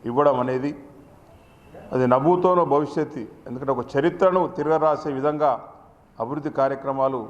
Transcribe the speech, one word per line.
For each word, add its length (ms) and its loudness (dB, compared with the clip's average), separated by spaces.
ఇవ్వడం 340 2
అనేది 280 -2
అది 200 2
నభూతోన 480 4
భవిష్యత్తు. 500 -2
ఎందుకంటే 280 -4
ఒక 80 -6
చరిత్రను 480 2
తిరగరాసే 600 0
విధంగా 320 0
అభివృద్ధి 380 -6
కార్యక్రమాలు 680 -2